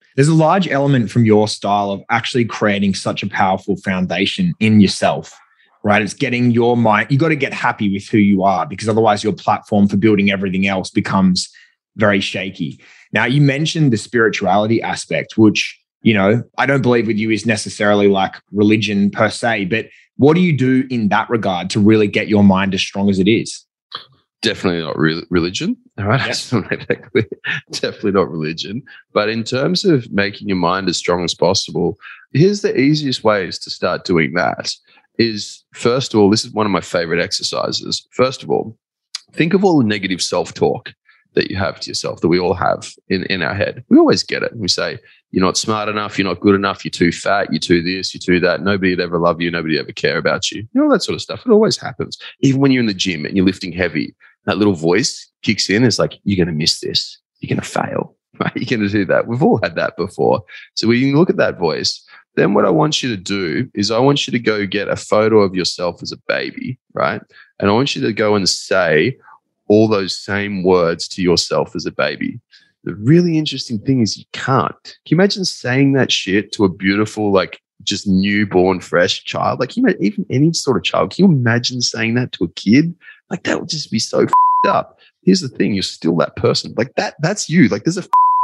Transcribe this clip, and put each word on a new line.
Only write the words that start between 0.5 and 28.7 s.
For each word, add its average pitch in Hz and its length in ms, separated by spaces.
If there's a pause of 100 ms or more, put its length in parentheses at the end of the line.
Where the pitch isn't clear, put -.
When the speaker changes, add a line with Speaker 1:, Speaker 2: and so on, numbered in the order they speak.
Speaker 1:
element 139 460
from 120 120
your 107 220
style 101 460
of 98 180
actually 117 340
creating 101 500
such - 280
a 107 60
powerful 95 480
foundation 92 800
in 110 220
yourself, 90 520 (520)
right? 104 180
It's 98 120
getting 123 360
your 120 260
mind, 110 340
you 139 80
gotta 160 180
get 123 160
happy 107 400
with 98 160
who 113 100
you 101 240
are 92 240
because 98 220
otherwise 107 340
your 107 100
platform 104 540
for 104 100
building 101 340
everything 95 360
else 95 240
becomes 95 580 (480)
very 101 240
shaky. 95 600 (320)
Now, 110 140
you 135 140
mentioned 147 520
the 110 40
spirituality 107 880
aspect, 85 560
which, 107 400 (240)
you 113 120
know, 104 280 (160)
I 127 80
don't 139 160
believe 120 240
with 107 100
you 110 140
is 107 160
necessarily 104 640
like 95 260 (160)
religion 104 640
per 107 180
se, 110 360
but 101 200 (300)
what 147 180
do 180 60
you 180 120
do 131 380
in 113 200
that 104 200
regard 95 400
to 113 100
really 107 280
get 101 180
your 104 160
mind 95 320
as 92 60
strong 98 280
as 95 120
it 92 80
is? - 360 (760)
Speaker 2:
Definitely 92 440
not 67 120
re-, 78 340
religion. 92 460 (220)
All 101 80
right. 120 140
<laughs> 110 60
Speaker 1:
Yep. - 0
Speaker 2:
I - 20
just - 240
wanna 104 180
make - 160
that - 240
clear. 117 160 (460)
Definitely - 400
not 90 180
religion. 82 520 (300)